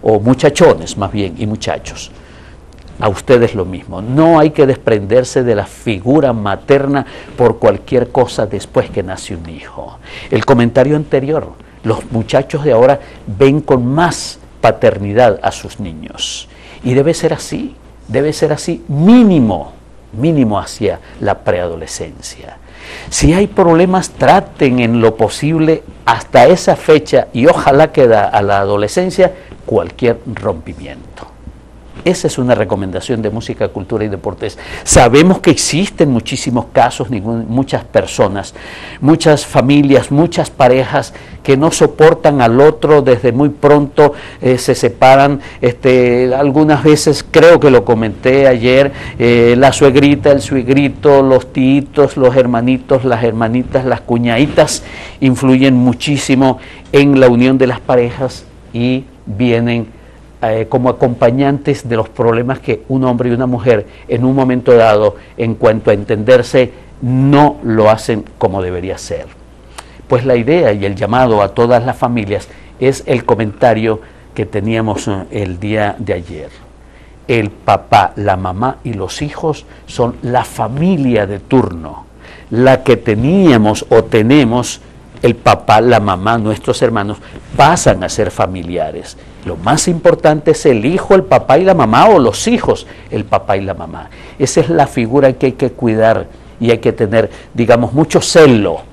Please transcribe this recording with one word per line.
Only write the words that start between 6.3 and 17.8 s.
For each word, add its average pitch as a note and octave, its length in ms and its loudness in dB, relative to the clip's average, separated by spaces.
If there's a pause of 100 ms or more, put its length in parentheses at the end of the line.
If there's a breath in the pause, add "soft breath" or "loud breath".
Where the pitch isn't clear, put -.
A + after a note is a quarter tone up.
materna C3+ 720 -2 (320 loud breath)
por A#2+ 220 2
cualquier A#2+ 540 -2
cosa B2 340 -2
después G2+ 440 -6
que G2+ 120 -8
nace F#2 320 -12
un E2 160 -14
hijo. - 480 -18 (320 loud breath)
El A#2 140 -2
comentario B2+ 500 2
anterior, D3 540 -4 (340 loud breath)
los - 300 -6
muchachos B2+ 500 -4
de D3 80 0
ahora B2+ 300 2 (260 loud breath)
ven C3+ 340 2
con C3 240 0
más D#3 540 -4 (220)
paternidad G#2+ 840 0
a - 80 -2
sus - 300 -16
niños. - 680 -12 (360 loud breath)
Y B2 100 -2
debe C#3 180 2
ser D#3+ 200 -2
así, G3+ 420 -10 (320)